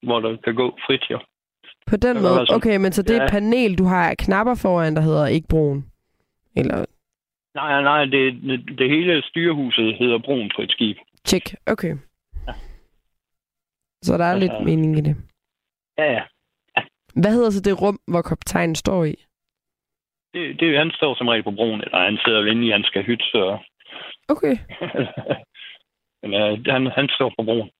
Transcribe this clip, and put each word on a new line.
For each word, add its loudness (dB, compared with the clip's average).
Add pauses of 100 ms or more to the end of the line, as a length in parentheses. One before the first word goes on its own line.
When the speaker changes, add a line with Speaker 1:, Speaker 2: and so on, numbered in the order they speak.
Speaker 1:
hvor 0
der -2
kan -2
gå -2 (100)
frit, 0
jo. -4 (680)
Speaker 2:
På 2
den 0
Speaker 1:
Så -2
Speaker 2:
måde? 4
Speaker 1:
der 4
var 2
sådan 4
Speaker 2:
Okay, 2
men 2
så 0
det 2
Speaker 1:
Ja. 2
Speaker 2:
panel, 2
du 4
har 2
af -4
knapper 0
foran, 0
der 2
hedder 2
ikke 0
broen? 0 (680)
Eller? 0 (680)
Speaker 1:
Nej, 0
nej, 4
det, 2 (100)
det, -6
det 2
hele 2
styrehuset 0
hedder 2
broen -2
på -4
et -4
skib. -2 (280)
Speaker 2:
Tjek, -2 (120)
okay. -4 (520)
Speaker 1:
Ja. -8 (1500)
Speaker 2:
Så 0
der 0
er 2
Speaker 1:
Altså 0
Speaker 2:
lidt -6
mening 2
i 2
det. 0 (840)
Speaker 1:
Ja, 0
ja. 0 (560)
Ja. -2 (400)
Speaker 2:
Hvad 4
hedder 4
så -2
det 0
rum, 0
hvor 0
kaptajnen -2
står 0
i? -4 (1160)
Speaker 1:
Det, -8
det, 2
han 0
står -2
som -2
regel 2
på -6
broen, -2
eller -2
han 0
sidder 2
inde 2
i 2
hans 0
kahyt, -2
så 0 (720)
Speaker 2:
Okay. 0 (840)
Speaker 1:
<laughs> -20
Men, -6
øh, 0
han, 0
han 0
står -2
på -4
broen. -2 (100)